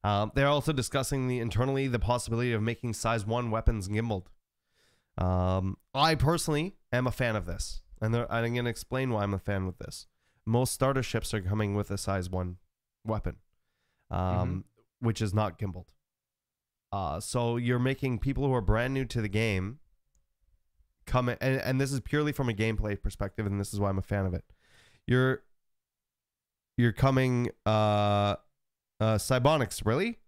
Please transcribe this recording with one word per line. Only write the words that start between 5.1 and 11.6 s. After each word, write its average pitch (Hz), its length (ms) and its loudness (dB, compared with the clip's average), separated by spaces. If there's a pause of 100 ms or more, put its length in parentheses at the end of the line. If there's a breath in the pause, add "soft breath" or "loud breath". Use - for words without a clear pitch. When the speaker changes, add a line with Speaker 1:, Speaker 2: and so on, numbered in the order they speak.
Speaker 1:
Um, 92 580 2 (160)
I 156 220 4
personally 160 600 0 (160)
am 127 140 2
a 123 60 2
fan 117 240 0
of 92 100 -2
this, - 380 -8 (180)
and 110 100 0
there, 117 200 0
I'm 117 240 0
gonna 120 160 -2
explain 131 400 -4
why 107 100 0
I'm 101 140 0
a 92 40 -4
fan 98 280 -2
with 90 100 -8
this. - 300 -14 (360)
Most 120 300 2
starter 135 300 0
ships - 320 -4
are 104 60 -2
coming 101 340 0